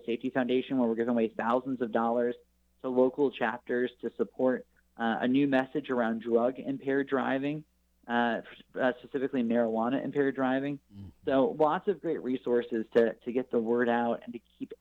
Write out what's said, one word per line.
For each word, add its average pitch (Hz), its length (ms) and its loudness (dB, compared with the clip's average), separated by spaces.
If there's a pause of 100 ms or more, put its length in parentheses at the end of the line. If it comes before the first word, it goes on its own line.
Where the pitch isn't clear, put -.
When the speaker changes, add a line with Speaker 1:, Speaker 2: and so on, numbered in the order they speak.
Speaker 1:
Safety 117 240 -4
Foundation 131 480 -2
where 123 120 2
we're 113 60 0
giving 117 160 0
away 113 260 0
thousands 127 440 0
of 113 100 -2
dollars 120 440 0 (460)
to 131 80 -6
local 127 400 2
chapters 123 640 -4 (100)
to - 140 -6
support, 131 500 -2 (320)
uh, 117 220 0
a 127 80 -2
new 139 200 4
message 135 420 0
around 113 320 0
drug-impaired 135 880 0
driving, 135 560 -2 (420)
uh, 117 320 0 (420)
uh, 127 120 2 (100)
specifically 131 400 -2
marijuana-impaired 120 920 0
driving. 135 460 -2 (160)
Speaker 2:
Mm-hmm. 98 140 -14 (160)
Speaker 1:
So 135 340 2
lots 156 300 2
of 180 120 -2
great 143 220 -4
resources 120 600 0 (100)
to, 117 180 6
to - 200 -2
get 127 180 0
the 120 80 2
word 120 300 2
out 117 340 0
and 120 100 -12
to 120 60 -10 (180)
keep - 240 -10